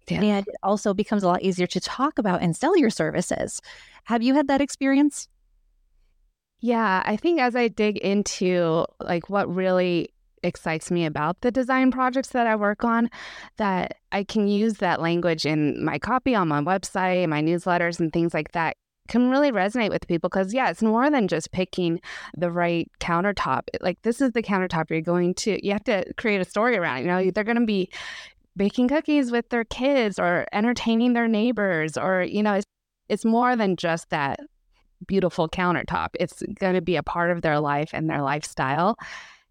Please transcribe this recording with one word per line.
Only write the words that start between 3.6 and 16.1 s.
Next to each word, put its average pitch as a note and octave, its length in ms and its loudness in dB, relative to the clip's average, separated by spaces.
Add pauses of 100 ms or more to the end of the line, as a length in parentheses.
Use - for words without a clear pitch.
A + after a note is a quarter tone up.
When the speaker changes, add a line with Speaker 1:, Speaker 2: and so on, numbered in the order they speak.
Speaker 2:
Have A3+ 180 0
you C4 120 4
had D4 140 4
that C#4 120 2
experience? C#4 680 2 (1300)
Speaker 1:
Yeah, A3+ 460 2
I G#3+ 100 0
think E4 240 2
as B3 140 2
I A#3+ 140 2
dig G#3+ 300 0
into, F3+ 840 2 (160)
like, - 300 -4
what F#3+ 240 0
really F3+ 580 0 (300)
excites E3 480 -4
me F3 140 2
about D3+ 360 -2
the B3 120 0
design C4 400 2
projects B3+ 380 -2
that A#3 180 2
I A3 80 2
work G#3 280 0
on, A#3 260 2 (480)
that F#3+ 400 -2 (120)
I G3+ 140 -2
can G#3 240 0
use G#3 300 2
that F3 220 0
language E3+ 460 0
in D3+ 380 0
my D3+ 160 -2
copy B3+ 340 0